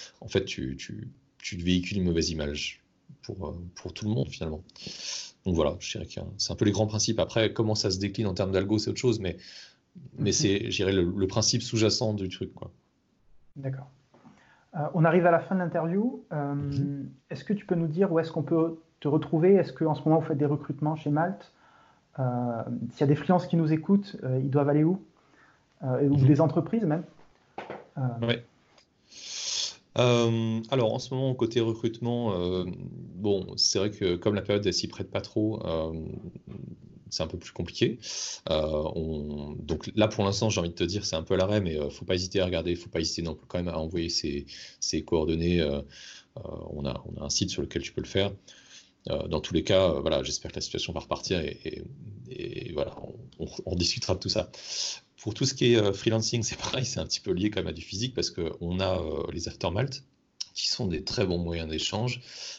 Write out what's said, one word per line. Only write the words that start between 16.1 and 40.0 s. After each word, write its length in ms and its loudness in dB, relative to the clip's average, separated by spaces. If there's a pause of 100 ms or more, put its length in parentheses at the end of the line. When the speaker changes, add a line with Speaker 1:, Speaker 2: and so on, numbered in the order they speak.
Speaker 2:
Euh, 240 -2
Speaker 1:
Mhm. 540 -2 (200)
Speaker 2:
est-ce 140 -10
que 100 0
tu 140 -4
peux 80 2
nous 120 2
dire 240 2
où 80 4
est-ce 120 0
qu'on 120 -2
peut 360 2 (220)
te 60 0
retrouver ? 460 6
Est-ce 180 6
qu'en 220 2
ce 100 -4
moment, 160 8
vous 80 -2
faites 100 0
des 80 4
recrutements 500 0
chez 160 -2
Malte ? 420 0 (640)
Euh, 60 0 (680)
s'il 100 -2
y 20 4
a 40 6
des 80 8
freelances 300 4
qui 100 -2
nous 160 4
écoutent, 520 2
euh, 200 0
ils 60 0
doivent 200 4
aller 140 6
où ? 160 4 (840)
Euh, 280 2
ou 80 6
Speaker 1:
Mhm. 100 8
Speaker 2:
des 140 10
entreprises 420 2
même ? 220 2 (920)
Euh, 40 -2 (200)
Speaker 1:
Ouais. 240 0 (1500)
Euh, 720 4
alors, 240 2
en 60 -2
ce 140 -8
moment, 200 0
côté 280 2
recrutement, 720 0
euh, 320 0 (500)
bon, 420 0
c'est 220 2
vrai 100 2
que 260 0
comme 200 2
la 60 0
période, 240 2
elle 80 2
s'y 140 -2
prête 220 -8
pas 120 -4
trop, 440 -2
euh, 280 -2 (1160)
c'est 140 -2
un 40 -4
peu 100 -8
plus 140 -12
compliqué. 480 -2 (500)
Euh, 340 0 (120)
on, 640 -6
donc 360 -4
là, 120 4